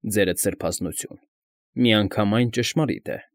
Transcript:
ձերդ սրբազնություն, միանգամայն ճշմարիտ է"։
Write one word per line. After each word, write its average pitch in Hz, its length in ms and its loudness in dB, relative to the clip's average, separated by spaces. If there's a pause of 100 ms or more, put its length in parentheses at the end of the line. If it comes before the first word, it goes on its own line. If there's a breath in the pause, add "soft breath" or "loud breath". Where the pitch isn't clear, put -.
ձերդ 98 340 0
սրբազնություն, - 800 -4 (580)
միանգամայն 110 760 2
ճշմարիտ 123 560 -2
է"։ - 80 -6 (160)